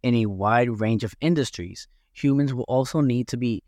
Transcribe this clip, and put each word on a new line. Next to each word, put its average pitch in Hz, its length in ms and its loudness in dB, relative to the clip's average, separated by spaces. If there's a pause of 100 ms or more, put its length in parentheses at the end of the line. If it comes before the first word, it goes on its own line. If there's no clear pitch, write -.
in 123 120 2
a 113 120 2
wide 107 540 2
range 110 240 2
of 104 160 -8
industries. 131 680 -2 (240)
Humans 139 420 0
will 120 140 -6
also 131 320 0
need 123 280 2
to 131 80 -4
be 117 320 -2